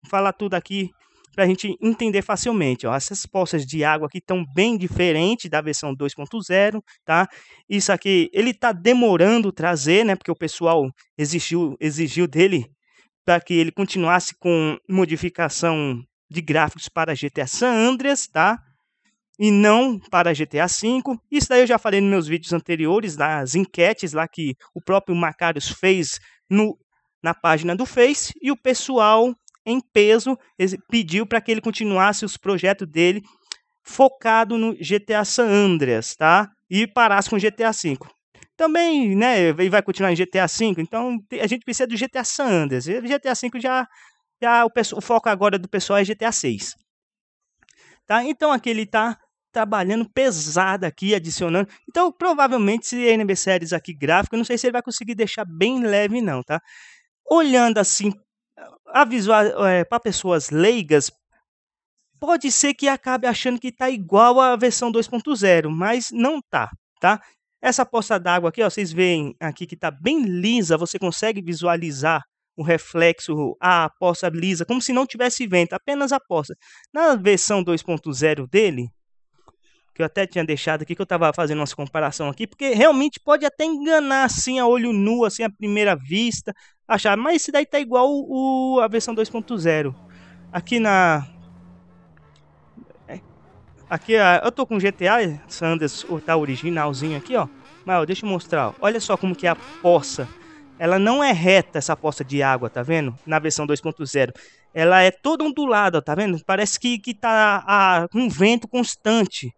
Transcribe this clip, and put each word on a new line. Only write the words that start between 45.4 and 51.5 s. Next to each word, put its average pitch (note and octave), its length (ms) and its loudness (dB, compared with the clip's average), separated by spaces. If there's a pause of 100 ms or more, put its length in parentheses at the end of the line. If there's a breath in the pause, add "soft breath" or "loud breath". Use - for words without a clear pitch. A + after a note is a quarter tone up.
do F3+ 100 -10
pessoal G3+ 300 -2
é G3+ 60 2
G G#3 100 -4
T G#3+ 100 -8
A A3+ 80 0
seis. A#2 420 -6 (1300 soft breath)
Tá? A3+ 180 2
Então D4+ 260 -2
aqui B3 200 -2
ele A3 160 -4
tá A3 320 -2 (340)
trabalhando G#3+ 560 -2
pesado F#3 800 -2
aqui, F#3+ 280 -2
adicionando. F3 540 -2 (180 soft breath)